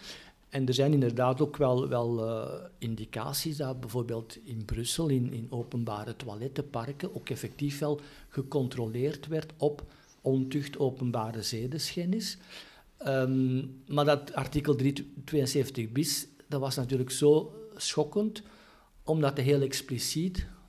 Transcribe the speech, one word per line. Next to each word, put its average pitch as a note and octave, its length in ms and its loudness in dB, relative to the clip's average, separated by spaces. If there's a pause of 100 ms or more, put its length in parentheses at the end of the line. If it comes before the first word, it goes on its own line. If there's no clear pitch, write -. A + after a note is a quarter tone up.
(500)
En C3 180 0
er B2+ 60 4
zijn C#3 200 6
inderdaad B2+ 480 4
ook D3 160 0
wel, C3 300 4
wel, A#2+ 400 0
eh, A2 320 -4 (180)
indicaties A#2 800 -4
dat C3 220 -4
bijvoorbeeld A#2 640 -4
in A2 220 -8
Brussel, A#2+ 420 -2
in, C3 260 2
in A2+ 160 -6
openbare A#2 640 -4
toilettenparken, B2 1000 -6
ook - 140 -8
effectief C#3+ 500 -4
wel D3 200 0 (300)
gecontroleerd C3 1000 -2
werd D#3 300 -4
op D3 260 2 (380)
ontucht, C3+ 580 0
openbare A#2+ 640 0
zedeschennis. D#3 960 -2 (600)
Ehm, C3 680 2 (240)
maar C#3+ 180 2
dat C#3+ 280 2
artikel D3 420 2
driehonderdtweeënzeventig C3+ 1160 0
bis, - 360 0 (200)
dat C#3+ 120 -2
was C3+ 160 -2
natuurlijk B2+ 360 0
zo D3+ 420 6 (220)
schokkend, G3+ 680 0 (600)
omdat D3 340 2
hij C3 80 2
heel C#3+ 160 6
expliciet C#3 840 -2 (240)